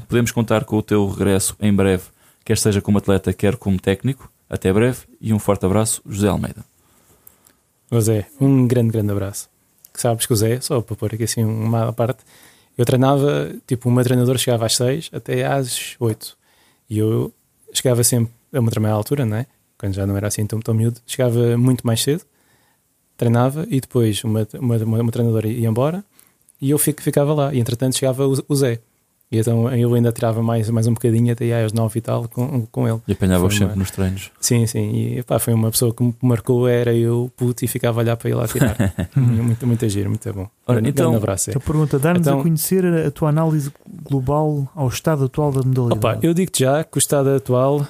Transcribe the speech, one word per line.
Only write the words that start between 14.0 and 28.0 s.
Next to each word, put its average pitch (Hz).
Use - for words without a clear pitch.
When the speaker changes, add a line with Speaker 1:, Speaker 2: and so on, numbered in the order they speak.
Speaker 2:
treinador 123
chegava 117
às 110
seis 135
até 127
às 139
oito. -
E 104
eu 110
chegava 120
sempre 117
a 139
uma 113
determinada 107
altura, 135
não 107
é? 123
Quando 98
já 98
não 101
era 101
assim 104
tão, 110
tão 113
miúdo, 117
chegava 120
muito 123
mais 113
cedo, 147
treinava 127
e 143
depois 113
o 117
meu, 110
o -
meu, 117
o 110
meu, 113
o 117
meu 113
treinador 113
ia 113
embora 143
e 139
eu 147
fico, 147
ficava 147
lá. 143
E 131
entretanto 120
chegava 131